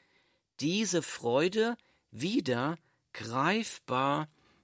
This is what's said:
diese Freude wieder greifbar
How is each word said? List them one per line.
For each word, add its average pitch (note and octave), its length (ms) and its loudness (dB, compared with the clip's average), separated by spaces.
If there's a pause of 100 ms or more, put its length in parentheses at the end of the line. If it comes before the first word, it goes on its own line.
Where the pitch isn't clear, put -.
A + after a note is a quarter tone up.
(600)
diese F3+ 420 2
Freude F#3 760 0 (360)
wieder C#3 680 -2 (340)
greifbar C#3 1160 0 (340)